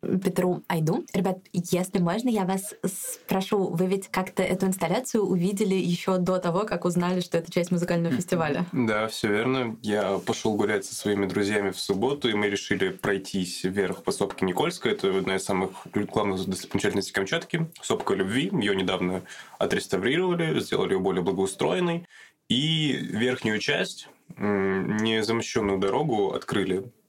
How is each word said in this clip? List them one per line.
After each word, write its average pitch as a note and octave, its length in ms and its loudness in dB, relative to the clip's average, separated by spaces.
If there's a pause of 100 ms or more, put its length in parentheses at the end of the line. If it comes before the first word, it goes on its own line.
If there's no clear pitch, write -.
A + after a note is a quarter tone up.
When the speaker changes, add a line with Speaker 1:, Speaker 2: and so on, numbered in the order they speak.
Speaker 1:
Петру F#3 640 0
Айду. F3 460 0
Ребят, F#3 240 0 (160)
если F#3 460 0
можно, F#3 300 0
я G#3 160 2
вас F#3+ 280 -2 (100)
спрошу, F#3+ 840 -2
вы F3 180 0
ведь G3 220 -2
как-то F#3 340 -2
эту F#3 240 2
инсталляцию F#3+ 640 0
увидели F#3+ 480 2
ещё F3+ 420 0
до F#3 220 2
того, F3+ 260 0
как F3+ 200 -4
узнали, F3+ 340 0
что F3 180 -2
это E3 140 -4
часть F3 180 0
музыкального E3+ 440 0
Speaker 2:
Мгм. - 60 0
Speaker 1:
фестиваля? F3 520 0
Speaker 3:
Да, A2 380 2
всё - 180 -2
верно. A2+ 560 0
Я G2+ 340 0
пошёл - 380 -2
гулять G#2 300 2
со - 100 -10
своими G2+ 320 0
друзьями G2+ 420 2
в F#2 100 -6
субботу, A#2+ 500 0
и G#2+ 40 2
мы G#2 160 2
решили F#2+ 400 0
пройтись F#2+ 760 -2
вверх F#2 380 0
по - 100 0
Сопке - 360 -2
Никольской. A2 460 0
Это G2 220 2
одна F#2+ 200 2
из F#2+ 80 -2
самых F#2+ 260 0 (240)
главных G2+ 540 0
достопримечательностей F#2+ 680 -2
Камчатки. D#3+ 560 -2 (140)
Сопка - 320 0
любви. G2+ 360 0
Её G#2 220 2
недавно F#2 480 0 (540)
отреставрировали, D#3 840 0
сделали - 340 0
её F#2+ 60 2
более F#2+ 240 2
благоустроенной. E3+ 840 0 (420)
И D3+ 440 2
верхнюю G#2+ 680 0
часть, E3+ 500 -2 (280)
м, G2 600 0
незамощенную A2 840 0
дорогу G#2+ 540 2
открыли F#2+ 580 -2 (180)